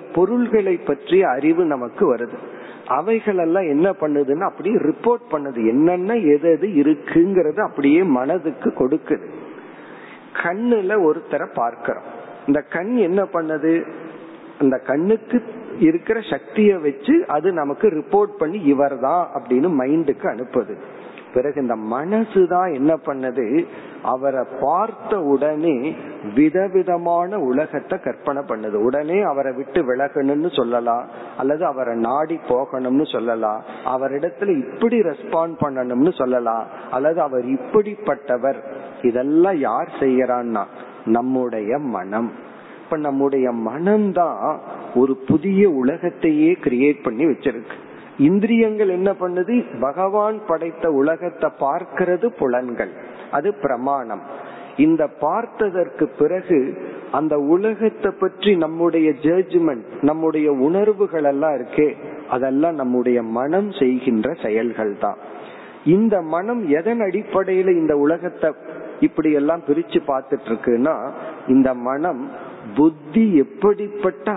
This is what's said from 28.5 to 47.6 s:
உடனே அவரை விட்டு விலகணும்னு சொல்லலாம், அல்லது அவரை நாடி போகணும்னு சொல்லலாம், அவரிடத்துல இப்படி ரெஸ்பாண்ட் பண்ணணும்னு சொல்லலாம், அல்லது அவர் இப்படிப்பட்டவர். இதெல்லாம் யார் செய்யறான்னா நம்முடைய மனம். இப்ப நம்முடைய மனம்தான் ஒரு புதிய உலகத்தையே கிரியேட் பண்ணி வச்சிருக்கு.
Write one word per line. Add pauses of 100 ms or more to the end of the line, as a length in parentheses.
உடனே
அவரை
விட்டு
விலகணும்னு
சொல்லலாம், (320)
அல்லது
அவரை
நாடி
போகணும்னு
சொல்லலாம், (260)
அவரிடத்துல
இப்படி
ரெஸ்பாண்ட்
பண்ணணும்னு
சொல்லலாம், (240)
அல்லது
அவர்
இப்படிப்பட்டவர். (420)
இதெல்லாம்
யார்
செய்யறான்னா (440)
நம்முடைய (100)
மனம். (460)
இப்ப
நம்முடைய (140)
மனம்தான் (540)
ஒரு
புதிய (120)
உலகத்தையே
கிரியேட்
பண்ணி
வச்சிருக்கு. (420)